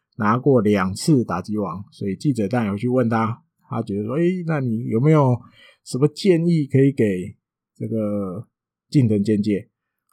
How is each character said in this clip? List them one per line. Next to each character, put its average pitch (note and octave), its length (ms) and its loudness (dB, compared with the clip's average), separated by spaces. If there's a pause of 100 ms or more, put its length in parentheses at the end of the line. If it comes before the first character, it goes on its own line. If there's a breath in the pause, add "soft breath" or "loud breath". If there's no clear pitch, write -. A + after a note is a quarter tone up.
(160)
拿 A2 200 0
过 C3 240 4
两 G2 320 2
次 B2+ 300 2
打 F2+ 180 -4
击 G#2 160 -8
王， F#2+ 360 -6
所 G2+ 160 -8
以 F#2+ 80 -6
记 D3 160 -2
者 A2 160 -2
当 A#2+ 160 -2
然 G2 80 -2
有 G2+ 40 -4
去 A#2 120 -4
问 B2 200 2
他， A2+ 360 -4 (240)
他 A2+ 140 -8
觉 G2+ 160 -6
得 G#2 60 -6
说， A#2 100 -8
诶， F3 320 -2
那 D#3+ 120 -4
你 A#2+ 280 -4
有 A2+ 120 -2
没 D3 140 4
有 C3+ 280 4 (440 soft breath)
什 - 120 -10
么 C#3 120 2
建 E3+ 360 0
议 E3 220 2
可 C3+ 160 4
以 C#3 80 6
给 G2+ 460 -2 (400)
这 A#2+ 100 -10
个 G#2 600 -6 (400)
近 C3+ 180 2
藤 G#2 160 2
健 G#2 200 0
介？ G2+ 260 -2 (440)